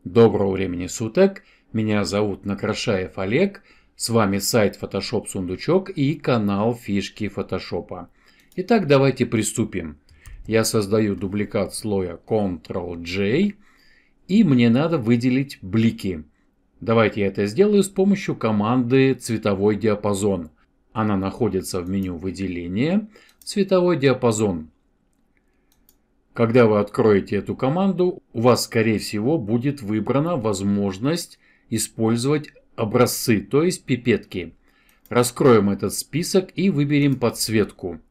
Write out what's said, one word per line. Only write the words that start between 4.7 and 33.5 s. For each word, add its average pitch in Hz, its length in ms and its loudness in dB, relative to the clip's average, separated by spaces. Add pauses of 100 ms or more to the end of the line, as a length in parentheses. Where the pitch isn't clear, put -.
Photoshop 101 500 -6
Сундучок 101 600 -2
и 147 260 -2
канал 110 600 0
Фишки 101 540 -6
Фотошопа. 92 800 -8 (440)
Итак, 220 320 0
давайте 135 380 4
приступим. 104 720 -4 (500)
Я 110 180 2
создаю 107 500 0
дубликат 101 600 -4
слоя 95 520 -4
Ctrl 90 760 -4
J, 101 480 0 (760)
и 214 160 4
мне 127 260 4
надо 156 300 2
выделить 123 640 0
блики. 95 600 -2 (560)
Давайте 113 400 2
я 101 80 0
это 101 180 -2
сделаю 196 380 2
с 196 40 -4
помощью 190 460 0
команды 120 800 2
«Цветовой 107 640 0
диапазон». 98 720 -2 (420)
Она 107 240 -2
находится 95 640 -2
в 87 80 -8
меню 95 280 -4
выделения. 92 880 -4 (320)
«Цветовой 185 580 0
диапазон». 110 720 0 (1600)
Когда 117 340 4
вы 107 140 4
откроете 104 560 2
эту 98 180 -4
команду, 180 680 0 (120)
у 117 80 -6
вас, 117 240 4
скорее 110 340 0
всего, 110 400 -2
будет 123 440 -2
выбрана 123 540 -2
возможность 101 1000 -2 (300)
использовать 120 840 -2 (240)
образцы, 117 640 2
то 143 220 0